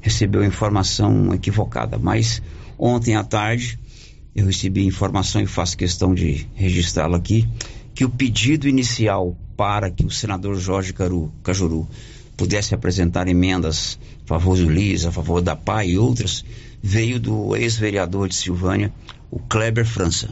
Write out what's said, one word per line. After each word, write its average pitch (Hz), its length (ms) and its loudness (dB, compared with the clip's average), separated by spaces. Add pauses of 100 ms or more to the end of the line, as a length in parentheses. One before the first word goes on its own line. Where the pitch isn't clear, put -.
recebeu 101 420 2
a 104 40 2
informação 101 880 2
equivocada. 104 640 -2
Mas 110 420 2 (380)
ontem 120 380 2
à 104 80 0
tarde 113 520 -2 (600)
eu 101 100 4
recebi 95 360 2
a - 20 4
informação 98 580 0
e 104 40 0
faço 87 300 -2
questão 92 380 2
de 82 400 0
registrá-la 87 640 0
aqui, 107 280 2 (480)
que - 120 0
o 127 40 2
pedido 135 600 0
inicial 110 680 0 (200)
para 101 340 0
que 87 160 0
o - 40 0
senador 101 440 -4
Jorge 95 380 -2
Caru-, 90 400 -2 (100)
Cajuru 80 460 0 (480)
pudesse 98 360 0
apresentar 90 540 0
emendas 90 720 2 (260)
a - 40 -16
favor 90 280 4
do 85 140 4
lis, 90 340 2
a 85 60 0
favor 85 320 0
da 80 140 0
pai 101 340 -2
e 90 80 2
outras, 110 460 0 (360)
veio 113 380 0
do 107 380 0
ex-vereador 101 720 0
de 90 80 -4
Silvânia, 92 560 0 (360)
o - 120 -8
Kleber 113 440 0
França. 90 480 0